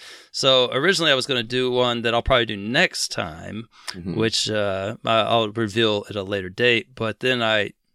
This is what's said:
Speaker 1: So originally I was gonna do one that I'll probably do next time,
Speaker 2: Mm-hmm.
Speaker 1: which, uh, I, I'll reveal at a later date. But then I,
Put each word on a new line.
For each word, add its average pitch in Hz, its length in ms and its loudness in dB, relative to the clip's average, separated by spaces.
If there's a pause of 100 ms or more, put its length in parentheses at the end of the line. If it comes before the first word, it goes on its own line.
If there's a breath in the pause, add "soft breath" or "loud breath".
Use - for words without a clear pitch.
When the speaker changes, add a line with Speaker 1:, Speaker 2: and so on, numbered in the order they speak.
(320 loud breath)
Speaker 1:
So 131 400 4
originally 156 400 2
I - 20 6
was 127 120 0
gonna 127 180 -2
do 127 260 0
one 123 320 2
that 113 120 0
I'll 120 80 4
probably 123 240 2
do 113 100 -6
next 117 560 -2
time, 92 560 -10 (240 loud breath)
Speaker 2:
Mm-hmm. 90 260 -6
Speaker 1:
which, 110 320 0
uh, 101 540 -2
I, 113 160 2
I'll 113 300 2
reveal 107 600 0
at 104 60 -6
a 101 80 -4
later 95 260 -4
date. 117 440 0
But 110 260 -6
then 127 220 0
I, 110 280 0 (240)